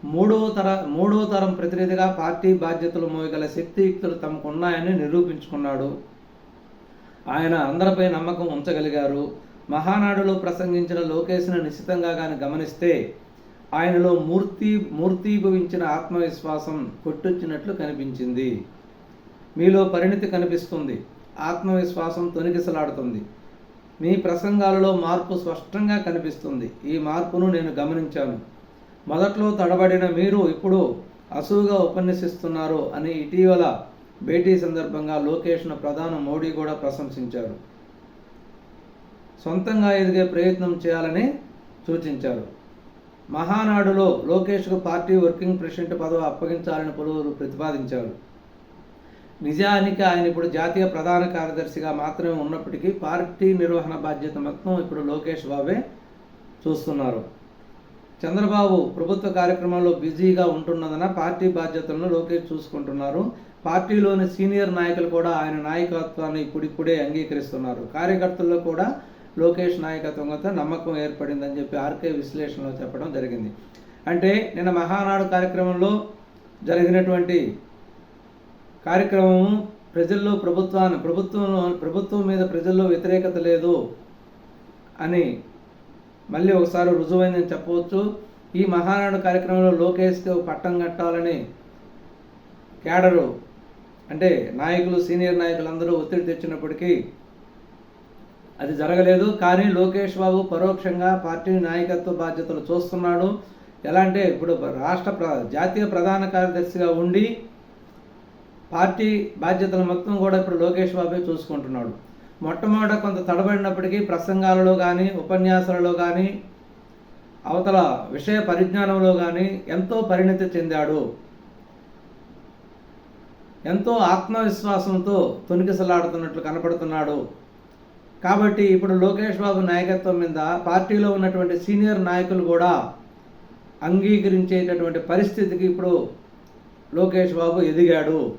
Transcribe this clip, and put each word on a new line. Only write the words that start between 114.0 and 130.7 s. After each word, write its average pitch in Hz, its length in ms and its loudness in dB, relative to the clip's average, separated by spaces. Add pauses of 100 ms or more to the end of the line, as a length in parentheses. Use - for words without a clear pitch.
కానీ, 180 400 2
ఉపన్యాసాలలో 185 800 2
కానీ, 175 500 0 (1000)
అవతల 180 640 2
విషయ 208 280 0
పరిజ్ఞానంలో 185 760 4
కానీ 175 540 0
ఎంతో 185 340 -2
పరిణతి 185 580 2
చెందాడు. 151 540 -2 (2500)
ఎంతో 202 260 0
ఆత్మవిశ్వాసంతో 196 1500 0 (100)
తొణికిసలాడుతున్నట్లు 175 920 0
కనపడుతున్నాడు. 156 1000 -4 (800)
కాబట్టి 202 400 4
ఇప్పుడు 190 300 4
లోకేష్ 196 440 2
బాబు 196 220 0
నాయకత్వం 180 600 0
మీద 165 200 -2
పార్టీలో 180 720 2